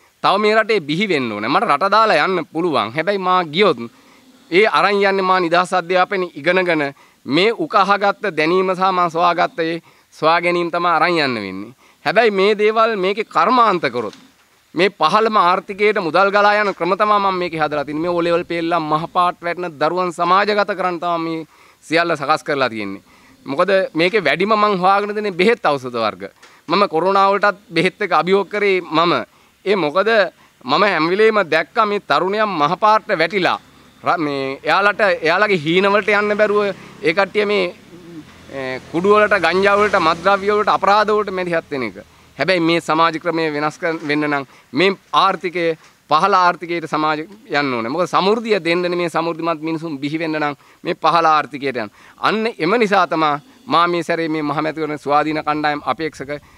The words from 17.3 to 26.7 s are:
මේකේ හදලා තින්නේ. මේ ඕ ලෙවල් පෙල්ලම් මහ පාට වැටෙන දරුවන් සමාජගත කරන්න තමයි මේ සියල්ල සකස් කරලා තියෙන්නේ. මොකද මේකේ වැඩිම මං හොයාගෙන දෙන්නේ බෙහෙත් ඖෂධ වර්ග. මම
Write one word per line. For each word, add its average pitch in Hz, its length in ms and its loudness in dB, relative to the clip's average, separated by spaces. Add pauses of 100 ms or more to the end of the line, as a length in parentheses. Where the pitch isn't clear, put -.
මේකේ 165 220 -4
හදලා 147 240 -2
තින්නේ. 151 180 -6
මේ 175 80 -2
ඕ 175 120 -2
ලෙවල් 170 220 0
පෙල්ලම් 170 380 -4
මහ 156 260 -2
පාට 180 320 0
වැටෙන 170 380 -6
දරුවන් 170 340 -2
සමාජගත 196 640 0
කරන්න 180 240 -4
තමයි 175 220 -4
මේ 160 240 -8 (380)
සියල්ල 165 320 0
සකස් 143 280 0
කරලා 135 260 -2
තියෙන්නේ. 101 320 -10 (440)
මොකද 151 240 -2 (200)
මේකේ 185 320 0
වැඩිම 165 320 2
මං 208 240 2
හොයාගෙන 196 360 0
දෙන්නේ 208 180 -4
බෙහෙත් 190 340 0
ඖෂධ 135 260 -2
වර්ග. 107 300 -4 (420)
මම 180 240 2